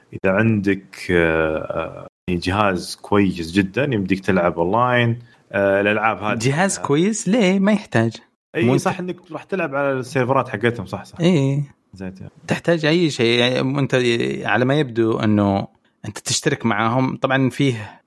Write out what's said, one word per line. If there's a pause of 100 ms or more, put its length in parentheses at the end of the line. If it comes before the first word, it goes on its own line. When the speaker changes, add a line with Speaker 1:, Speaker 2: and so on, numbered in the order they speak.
(120)
Speaker 1:
إذا
عندك،
آه،
آه، (240)
جهاز
كويس
جدًا
يمديك
تلعب
أونلاين. (340)
آه،
الألعاب
هذه
Speaker 2:
جهاز
Speaker 1:
كلها.
Speaker 2:
كويس؟
ليه؟
ما
يحتاج. (400)
Speaker 1:
إي،
Speaker 2:
مو
أنت
Speaker 1:
صح،
إنك
راح
تلعب
على
السيرفرات
حقتهم،
صح،
صح.
Speaker 2:
إيه. (320)
Speaker 1:
زين،
زين. (180)
Speaker 2:
تحتاج
أي
شيء.
يعني
أنت (500)
على
ما
يبدو
إنه (400)
أنت
تشترك
معاهم.
طبعًا
فيه،